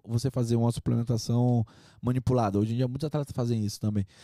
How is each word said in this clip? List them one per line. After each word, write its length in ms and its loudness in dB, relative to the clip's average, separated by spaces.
você 240 -2
fazer 260 0
uma 160 4
suplementação 920 0
manipulada. 600 0
Hoje 140 0
em 20 -2
dia, 120 0
muitos 200 -6
atletas 280 -4
fazem 300 0
isso 140 -6
também. 260 0